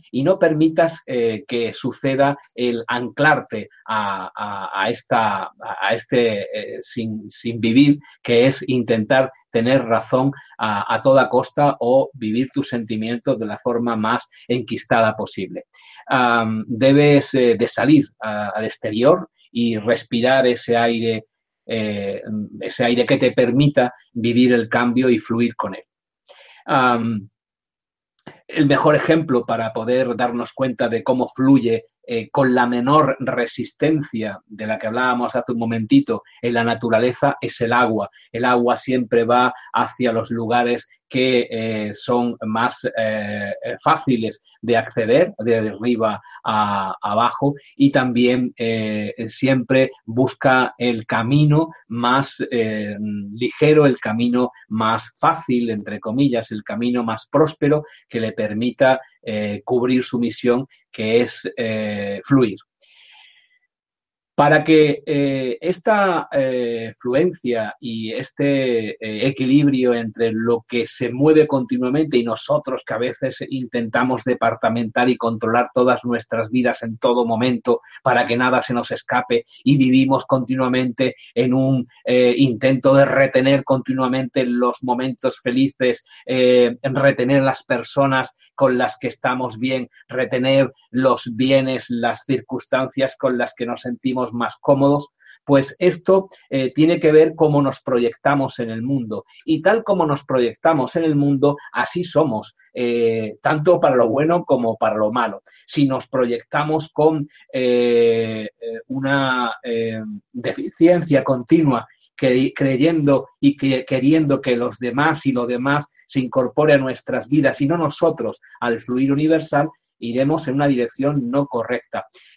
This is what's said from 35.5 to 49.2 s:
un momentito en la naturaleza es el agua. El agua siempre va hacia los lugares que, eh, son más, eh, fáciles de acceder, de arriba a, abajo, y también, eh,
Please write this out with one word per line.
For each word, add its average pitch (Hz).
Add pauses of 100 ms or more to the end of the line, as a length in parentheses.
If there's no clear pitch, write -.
un 117
momentito 117 (180)
en 120
la 117
naturaleza 117
es -
el 117
agua. 110 (220)
El 117
agua 123
siempre 120
va 123 (180)
hacia 123
los 110
lugares 117 (200)
que, 127
eh, 110
son 120 (100)
más, 117
eh, 104 (280)
fáciles 120 (200)
de 117
acceder, 120
de 113
arriba 110 (220)
a, 104
abajo, 120 (220)
y 139
también, 123
eh, 107 (140)